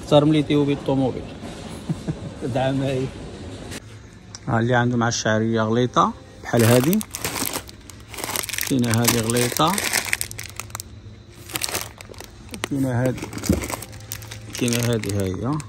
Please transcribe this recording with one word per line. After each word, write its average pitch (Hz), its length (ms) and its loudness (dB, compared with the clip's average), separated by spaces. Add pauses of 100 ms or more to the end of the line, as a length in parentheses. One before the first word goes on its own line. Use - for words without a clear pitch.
أكثر 147 220 8
من 156 100 6
الإثيوبي 147 380 4
الطوموبيل. 135 500 0 (680)
<laughs> - 640 -6
دعم 135 260 2
هاي. 135 240 0 (1400)
ها 117 120 2
اللي 120 160 4
عنده 120 220 4
مع 117 100 4
الشعرية 113 540 2
غليطة 123 520 4 (300)
بحال 117 200 4
هادي. 127 360 6 (1700)
كاينة 117 320 4
هادي 120 180 4
غليطة. 123 560 2 (3000)
كاينة 131 340 2
هادي. - 240 0 (1300)
كاينة 120 180 2
هادي، 117 380 0
ها 98 80 0
هي. 98 340 -2 (120)